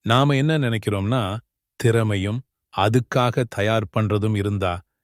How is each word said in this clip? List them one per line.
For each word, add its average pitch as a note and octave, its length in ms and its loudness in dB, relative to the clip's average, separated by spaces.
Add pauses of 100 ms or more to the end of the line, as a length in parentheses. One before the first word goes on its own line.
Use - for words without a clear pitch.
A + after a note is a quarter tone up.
நாம C3+ 340 2
என்ன D3+ 220 2
நினைக்கிறோம்னா, A2 800 -2 (380)
திறமையும் A2 680 0 (360)
அதுக்காக A#2+ 720 0
தயார் G#2+ 360 0 (120)
பண்றதும் G#2+ 400 0
இருந்தா G2 440 -2 (220)